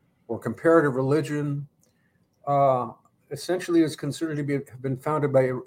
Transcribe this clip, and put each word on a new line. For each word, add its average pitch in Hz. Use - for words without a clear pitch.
or 113
comparative 147
religion, 143
uh, 135
essentially 170
is 156
considered 151
to 147
be, 143
have 139
been 131
founded 143
by 131